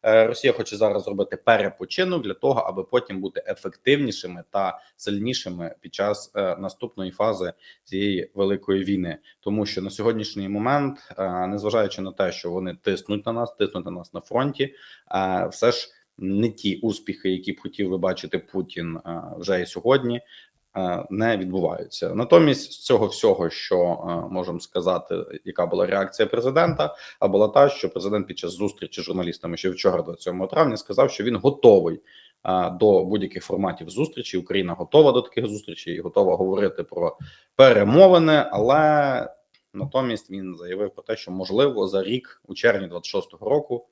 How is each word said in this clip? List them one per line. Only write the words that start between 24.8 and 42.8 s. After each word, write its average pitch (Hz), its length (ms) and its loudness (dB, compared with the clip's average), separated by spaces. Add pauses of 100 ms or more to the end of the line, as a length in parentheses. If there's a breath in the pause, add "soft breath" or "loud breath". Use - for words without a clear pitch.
яка 87 220 -2
була 90 200 0
реакція 98 400 0
президента, 135 680 0 (240 loud breath)
а 101 80 2
була 101 200 4
та, 139 200 6
що - 220 -4
президент 98 360 -4
під 92 120 -14
час 87 140 -8
зустрічі 92 480 -8
з - 40 -10
журналістами 87 520 -6
ще 92 140 -4
вчора, 90 320 0
двадцять 85 200 -12
сьомого 90 240 -6
травня, 143 300 0
сказав, 123 340 0
що - 140 -8
він 120 120 -2
готовий, 95 640 6 (440 soft breath)
е, 90 260 0
до 92 340 4
будь-яких 95 400 -4
форматів 90 460 -6
зустрічі. 117 480 -6
Україна 90 340 -4
готова 135 400 6
до 123 100 2
таких 117 240 -6
зустрічей, 87 540 -10
готова 90 360 2
говорити 95 460 0
про 87 340 -4 (400 loud breath)
перемовини, 147 960 8
але 139 760 2 (460)
натомість 127 560 -4
він 95 260 -10
заявив 92 380 -6
про - 80 -18
те, 113 140 -6
що, - 140 -14
можливо, 98 580 0
за 98 140 0
рік, 120 460 -6
у 95 60 -12
червні 101 320 2